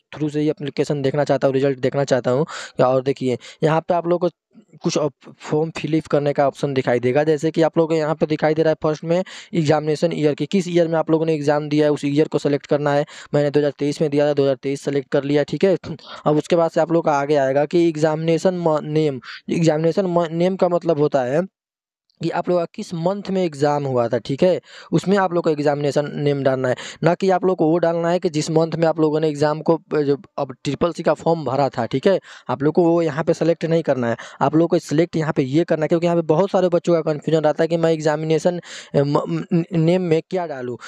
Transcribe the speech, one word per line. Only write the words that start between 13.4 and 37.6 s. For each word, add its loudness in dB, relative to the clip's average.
दो 2
हज़ार 0
तेईस -2
में 0
दिया 2
था, 0
दो 2
हज़ार 2
तेईस -6
सिलेक्ट -4
कर 0
लिया, 0
ठीक -2
है। 2
अब 4
उसके 2
बाद 2
से 0
आप 0
लोग 2
का 2
आगे 0
आएगा 2
कि 2
एग्जामिनेशन 0
म-, 0
नेम। -2
एग्जामिनेशन 2
म-, 0
नेम 0
का 2
मतलब 0
होता 2
है 0
कि -4
आप -4
लोग 2
का -2
किस -10
मंथ -2
में 0
एग्जाम 0
हुआ 0
था, 0
ठीक -2
है? 4
उसमें 2
आप 2
लोग 0
को 2
एग्जामिनेशन 0
नेम 0
डालना 0
है, 0
ना 4
कि 0
आप 2
लोग 2
को 2
वो 2
डालना 0
है 2
कि -2
जिस -2
मंथ 2
में 2
आप 0
लोगों 2
ने 0
एग्जाम 0
को, 0
अ, 2
जो 0
अब -8
ट्रिपल -2
सी -10
का 2
फॉर्म -2
भरा 0
था, -4
ठीक -4
है? 4
आप -4
लोग 0
को 4
वो 4
यहाँ -2
पे 0
सिलेक्ट 0
नहीं 0
करना 0
है, 0
आप 2
लोग 4
को 2
सिलेक्ट -2
यहाँ -2
पे 0
ये 0
करना -2
है, -2
क्योंकि 0
यहाँ 0
पे 2
बहुत 2
सारे 2
बच्चों 0
का -2
कन्फ्यूजन 0
रहता 2